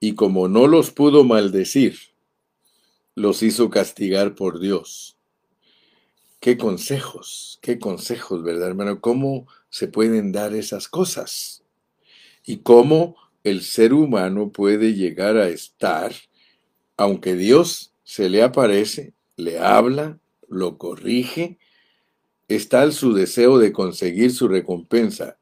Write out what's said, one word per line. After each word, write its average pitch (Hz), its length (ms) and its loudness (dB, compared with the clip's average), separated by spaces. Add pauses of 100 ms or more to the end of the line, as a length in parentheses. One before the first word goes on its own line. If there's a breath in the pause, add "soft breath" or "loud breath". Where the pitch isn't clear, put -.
y 107 160 -4
como 95 320 0
no 113 180 4
los 156 240 4
pudo 143 320 6
maldecir, 107 760 2 (1200)
los 104 300 0
hizo 110 260 2
castigar 98 640 -2
por 87 240 -6
Dios. - 580 -6 (1200)
Qué 123 180 0
consejos, - 1040 -8
qué 117 160 -4
consejos, 98 640 -8
¿verdad, 85 240 -6
hermano? 101 340 -6
¿Cómo 131 460 -4 (240 soft breath)
se - 160 -10
pueden 110 460 0
dar 104 240 -6
esas 104 320 -10
cosas? - 760 -8 (800 soft breath)
Y 113 120 -10
cómo 151 580 6 (300 soft breath)
el 98 180 -4
ser 113 320 2
humano 104 560 0
puede 104 440 0
llegar 95 420 -2
a 101 120 2
estar, 85 640 -6 (840)
aunque 92 400 -2
Dios 135 640 2
se - 260 -4
le 101 140 2
aparece, 117 720 0 (240)
le 82 240 -6
habla, 123 580 2 (300)
lo 90 300 -6
corrige, 127 800 -6 (880)
es 107 200 -4
tal 143 240 2
su 131 220 0
deseo 120 440 4
de 107 140 4
conseguir 95 600 -2
su 123 160 0
recompensa 95 920 -2